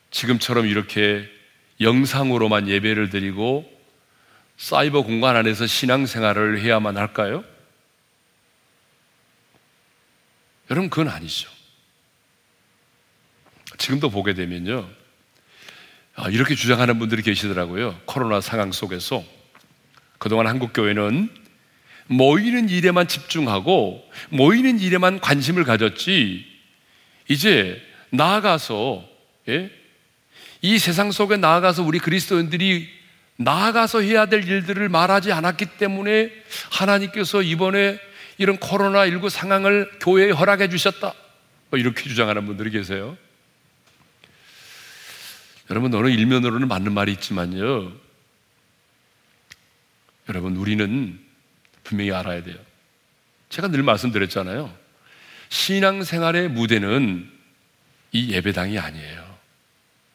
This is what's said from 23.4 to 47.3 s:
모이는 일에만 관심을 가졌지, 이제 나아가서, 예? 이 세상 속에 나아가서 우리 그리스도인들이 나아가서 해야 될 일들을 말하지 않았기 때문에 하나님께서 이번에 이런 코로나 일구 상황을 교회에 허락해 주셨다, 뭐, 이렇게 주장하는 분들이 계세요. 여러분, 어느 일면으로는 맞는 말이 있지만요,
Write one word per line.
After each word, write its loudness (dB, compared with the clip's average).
모이는 4
일에만 2
관심을 2
가졌지, 0
이제 2
나아가서, 0
예? -4
이 4
세상 0
속에 2
나아가서 4
우리 2
그리스도인들이 0
나아가서 2
해야 4
될 0
일들을 -2
말하지 2
않았기 -4
때문에 0
하나님께서 0
이번에 0
이런 0
코로나 4
일구 -2
상황을 0
교회에 4
허락해 2
주셨다, -2
뭐, 0
이렇게 -2
주장하는 -2
분들이 -8
계세요. -8
여러분, -2
어느 2
일면으로는 2
맞는 -2
말이 0
있지만요, -4